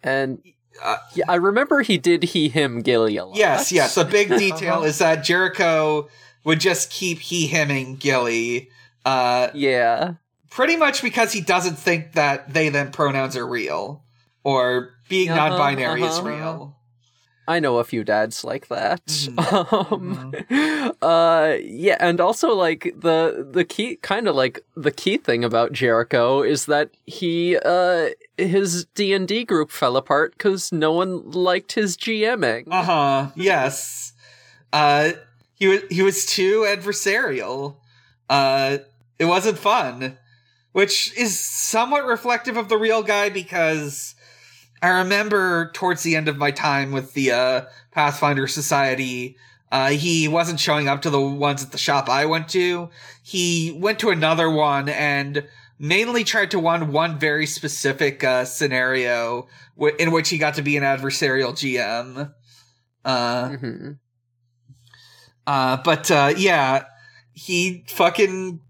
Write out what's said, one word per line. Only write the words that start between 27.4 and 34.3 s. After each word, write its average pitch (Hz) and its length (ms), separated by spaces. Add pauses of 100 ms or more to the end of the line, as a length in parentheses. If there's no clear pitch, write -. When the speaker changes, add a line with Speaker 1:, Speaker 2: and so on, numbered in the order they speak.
Speaker 1:
uh, 175 520 (260)
his 180 480 (100)
D 202 180
and 190 140
D 220 180
group 160 260
fell 127 260
apart 143 420
'cause 196 340
no 156 200
one 180 400
liked 180 400
his 208 240
G 214 280
M 226 200
ing. 117 260
Speaker 2:
Uh-huh, 147 640
yes. 156 760 (600)